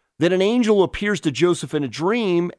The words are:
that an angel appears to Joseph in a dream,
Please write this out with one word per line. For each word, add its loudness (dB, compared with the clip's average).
that 0
an 2
angel 2
appears -4
to -2
Joseph 0
in -2
a -4
dream, -2